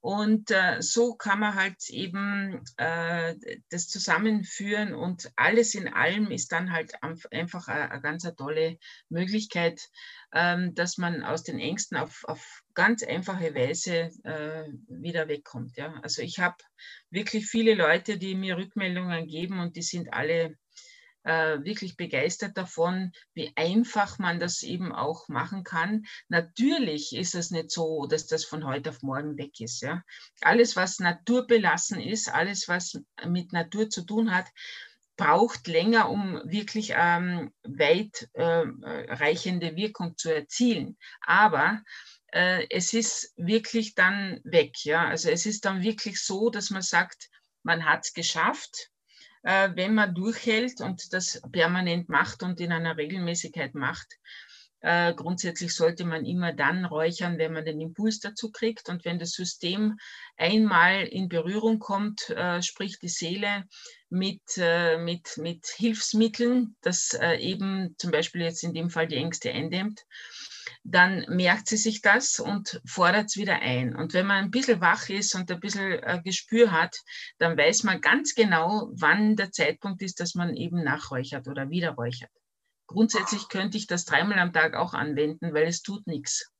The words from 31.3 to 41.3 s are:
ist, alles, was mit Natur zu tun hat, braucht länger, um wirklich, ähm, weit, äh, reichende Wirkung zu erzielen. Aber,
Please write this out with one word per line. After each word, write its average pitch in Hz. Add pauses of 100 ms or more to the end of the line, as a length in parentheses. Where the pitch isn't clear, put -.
ist, -
alles, 190
was 175 (280)
mit 175
Natur 190
zu 185
tun 214
hat, 185 (720)
braucht 175
länger, 196
um 196
wirklich, 214
ähm, 175 (120)
weit, 160
äh, 165 (460)
reichende 165
Wirkung 185
zu 165
erzielen. 160 (240)
Aber, 185 (480)